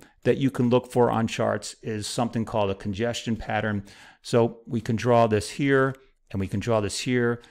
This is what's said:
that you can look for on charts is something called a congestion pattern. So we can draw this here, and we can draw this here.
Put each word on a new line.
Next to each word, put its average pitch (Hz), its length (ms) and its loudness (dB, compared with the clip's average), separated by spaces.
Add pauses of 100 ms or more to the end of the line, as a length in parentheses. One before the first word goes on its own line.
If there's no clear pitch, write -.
(240)
that 123 140 2
you 135 140 2
can 123 180 0
look 123 220 2
for 120 180 4
on 113 180 2
charts 107 540 -4
is 107 240 -6
something 117 380 -4
called 104 260 -2
a 98 60 -2
congestion 110 640 -4
pattern. 107 480 -4 (360)
So 117 460 2
we 120 140 -4
can 113 160 -2
draw 117 300 4
this 107 240 0
here, 135 440 2 (360)
and 98 100 -4
we 95 60 -4
can 101 120 -4
draw 110 220 0
this 101 180 -6
here. 120 520 0